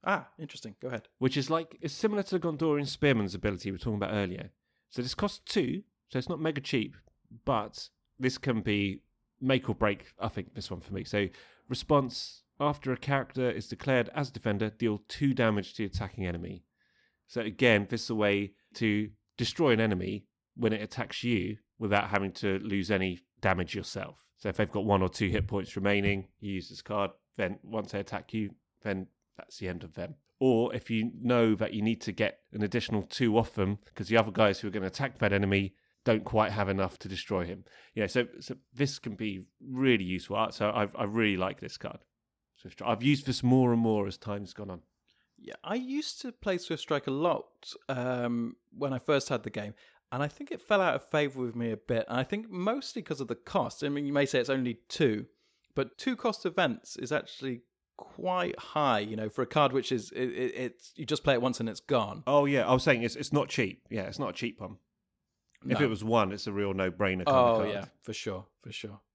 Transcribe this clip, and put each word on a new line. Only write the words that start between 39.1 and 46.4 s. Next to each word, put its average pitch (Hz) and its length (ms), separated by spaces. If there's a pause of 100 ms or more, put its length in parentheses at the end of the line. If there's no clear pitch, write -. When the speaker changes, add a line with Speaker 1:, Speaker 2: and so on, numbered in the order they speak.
Speaker 2:
be 98 300 (140)
really 127 460
useful. 92 320
Uh, 110 140
so 104 180
I, 104 260
I - 100
really 104 320
like 92 220
this - 160
card. - 240 (560)
Swift - 220
Strike. - 120
I've 117 140
used 143 220
this 131 180
more 127 300
and 117 80
more 107 260
as 98 100
time's 101 360
gone 104 160
on. 90 120 (560)
Speaker 1:
Yeah, - 180 (100)
I 190 100
used 262 460
to 247 100
play 190 260